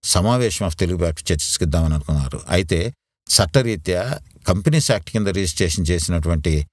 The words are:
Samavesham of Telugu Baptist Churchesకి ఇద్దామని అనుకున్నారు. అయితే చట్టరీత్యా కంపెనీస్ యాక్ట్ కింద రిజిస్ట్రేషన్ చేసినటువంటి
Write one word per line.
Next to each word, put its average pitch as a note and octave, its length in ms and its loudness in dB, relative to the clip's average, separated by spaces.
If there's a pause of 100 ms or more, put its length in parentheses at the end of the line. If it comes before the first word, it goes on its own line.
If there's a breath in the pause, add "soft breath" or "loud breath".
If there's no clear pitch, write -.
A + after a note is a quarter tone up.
Samavesham G#2+ 640 2
of E2+ 40 -2
Telugu F2+ 260 -2
Baptist E2 280 -2
Churchesకి - 380 -2
ఇద్దామని D#2+ 300 2
అనుకున్నారు. D2 460 -2 (100)
అయితే F2+ 440 0 (360)
చట్టరీత్యా G#2 880 0 (280)
కంపెనీస్ C3+ 440 2
యాక్ట్ G#2 200 -2
కింద G#2+ 160 0
రిజిస్ట్రేషన్ F#2 640 0
చేసినటువంటి D#2+ 840 0